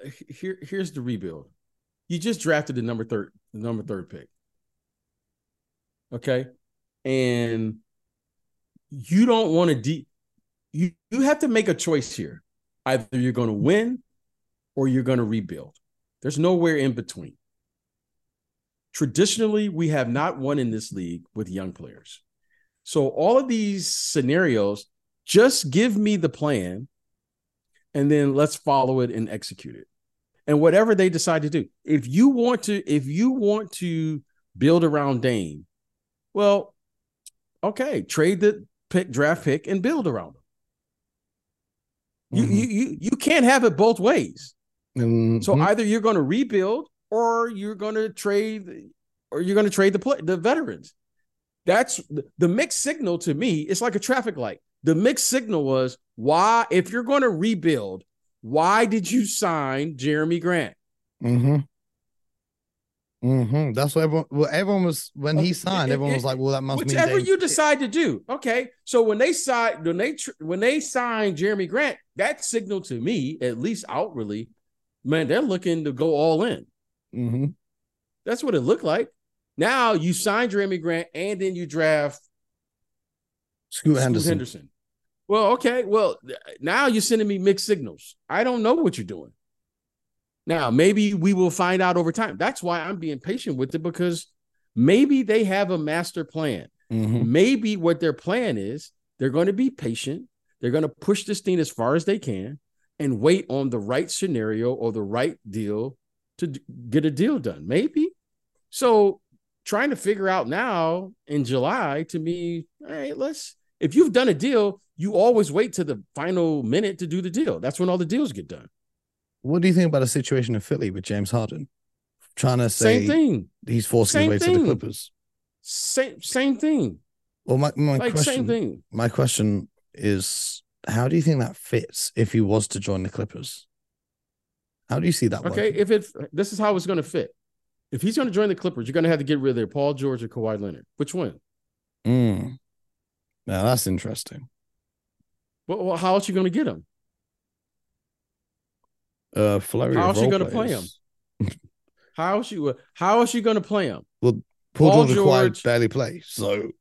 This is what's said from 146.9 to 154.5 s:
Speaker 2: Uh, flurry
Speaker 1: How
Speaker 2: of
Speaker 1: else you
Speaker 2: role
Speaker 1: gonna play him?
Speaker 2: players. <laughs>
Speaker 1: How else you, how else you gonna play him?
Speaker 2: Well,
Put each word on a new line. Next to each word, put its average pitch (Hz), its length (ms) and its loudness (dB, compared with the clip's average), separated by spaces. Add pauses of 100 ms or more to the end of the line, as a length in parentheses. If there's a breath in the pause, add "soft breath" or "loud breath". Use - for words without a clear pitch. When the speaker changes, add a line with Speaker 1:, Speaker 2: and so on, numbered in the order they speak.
Speaker 2:
Uh, 104 240 2
flurry 127 340 -2
Speaker 1:
How 135 80 2
Speaker 2:
of 180 60 4
Speaker 1:
else 196 100 2
you 220 60 4
Speaker 2:
role - 80 4
Speaker 1:
gonna 190 140 2
play 226 240 -2
him? 110 140 -4 (560)
Speaker 2:
players. - 200 -4 (260)
<laughs> - 300 -20
Speaker 1:
How 180 220 0
else 233 140 -6
you, 147 240 -2 (200 soft breath)
how 202 240 4
else 240 140 2
you 240 80 0
gonna 214 200 2
play 202 240 -2
him? 95 160 -6 (200)
Speaker 2:
Well, 117 200 2 (320)